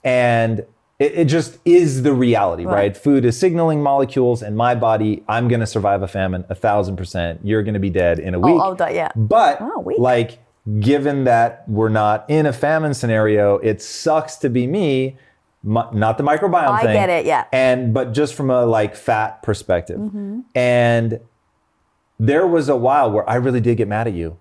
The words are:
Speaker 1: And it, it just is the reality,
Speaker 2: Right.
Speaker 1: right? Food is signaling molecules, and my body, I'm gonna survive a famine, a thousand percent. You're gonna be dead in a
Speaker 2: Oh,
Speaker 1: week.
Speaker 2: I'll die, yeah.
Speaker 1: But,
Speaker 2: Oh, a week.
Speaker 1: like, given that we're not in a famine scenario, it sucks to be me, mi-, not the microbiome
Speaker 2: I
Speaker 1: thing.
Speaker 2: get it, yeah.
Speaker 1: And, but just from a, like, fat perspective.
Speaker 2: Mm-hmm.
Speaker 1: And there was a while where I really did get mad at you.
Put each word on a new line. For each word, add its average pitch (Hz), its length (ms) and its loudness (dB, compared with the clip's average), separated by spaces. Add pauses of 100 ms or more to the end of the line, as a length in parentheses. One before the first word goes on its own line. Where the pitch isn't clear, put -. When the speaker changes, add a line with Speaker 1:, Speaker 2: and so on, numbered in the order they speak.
Speaker 1:
And 117 560 2 (400)
it, 143 160 2
it 170 80 2
just 156 400 0
is 160 400 4
the 147 80 4
reality, 101 520 2
Speaker 2:
Right. 92 100 -2
Speaker 1:
right? 101 220 0
Food 139 280 2
is 120 120 2
signaling 165 460 0
molecules, 135 580 0
and 104 160 -8
my 120 200 0
body, 107 520 0
I'm 120 200 0
gonna 117 180 0
survive 101 360 0
a 98 40 -4
famine, 92 420 -4
a 92 60 -6
thousand 104 400 -2
percent. 87 480 -6
You're 107 220 0
gonna 104 160 -4
be 98 100 -2
dead 87 300 0
in 87 160 -4
a - 20 -2
Speaker 2:
Oh, 135 160 2
Speaker 1:
week. - 80 2
Speaker 2:
I'll 190 140 -4
die, 180 140 -2
yeah. 147 260 -4
Speaker 1:
But, 190 440 2
Speaker 2:
Oh, 262 140 -8
a - 60 -8
week. - 180 -6
Speaker 1:
like, 120 400 0 (400)
given 139 460 0
that 117 420 2
we're 110 220 0
not 107 400 0
in 151 180 2
a 139 60 0
famine 151 420 0
scenario, 107 640 2
it 107 240 -2
sucks - 540 -2
to 143 120 -4
be 123 200 -2
me, 135 480 -2 (480)
mi-, 107 180 0 (100)
not 110 260 0
the 143 60 -4
microbiome 156 460 0
Speaker 2:
I - 120 0
Speaker 1:
thing. 220 100 2
Speaker 2:
get 202 180 2
it, 165 160 0
yeah. 143 260 0
Speaker 1:
And, 127 400 0
but 120 200 -4
just 143 220 -2
from 139 140 -4
a, 123 160 2
like, 107 300 0
fat 107 480 -4
perspective. 90 560 -4
Speaker 2:
Mm-hmm. 208 440 -10 (120)
Speaker 1:
And 117 640 0 (1000)
there 143 300 2
was 165 220 2
a 143 80 2
while 127 340 2
where 104 180 0
I 117 60 0
really 123 260 0
did 117 160 2
get 107 120 -2
mad 107 180 -4
at 104 80 -6
you. 82 260 -8